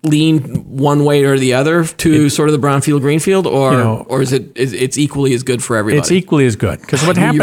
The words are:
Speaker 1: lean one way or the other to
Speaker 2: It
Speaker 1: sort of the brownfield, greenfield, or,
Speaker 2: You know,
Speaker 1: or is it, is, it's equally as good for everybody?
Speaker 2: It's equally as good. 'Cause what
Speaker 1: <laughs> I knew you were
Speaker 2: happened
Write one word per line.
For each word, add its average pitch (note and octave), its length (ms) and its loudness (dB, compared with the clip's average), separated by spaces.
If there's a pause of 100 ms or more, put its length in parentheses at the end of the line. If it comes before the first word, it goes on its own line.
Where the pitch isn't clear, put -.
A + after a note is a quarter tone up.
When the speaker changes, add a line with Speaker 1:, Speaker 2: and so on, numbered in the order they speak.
Speaker 1:
lean D#3 380 2 (260)
one C#3+ 380 0
way C#3+ 200 2
or C#3 140 2
the B2+ 160 0
other D#3+ 300 2
to D#3 420 0
Speaker 2:
It C#3+ 40 0
Speaker 1:
sort D3 200 0
of D3+ 100 2
the C#3+ 60 -2
brownfield, C#3 360 0
greenfield, D#3+ 440 0
or, C3+ 260 0
Speaker 2:
You C3 60 2
know, A2+ 300 -2
Speaker 1:
or C3 140 -2
is B2+ 120 -2
it, - 200 -4
is, B2 200 -4
it's C3 240 -4
equally C#3+ 360 0
as A#2+ 80 -2
good B2 200 -4
for A#2+ 140 -4
everybody? A2 240 0
Speaker 2:
It's E3 120 -2
equally E3+ 340 2
as A2 100 0
good. F2 300 -4
'Cause C#3+ 200 -2
what F3 120 2
Speaker 1:
<laughs> - 0 -
I - 20 4
knew - 60 2
you - 0 -
were - 60 -
Speaker 2:
happened D3 100 2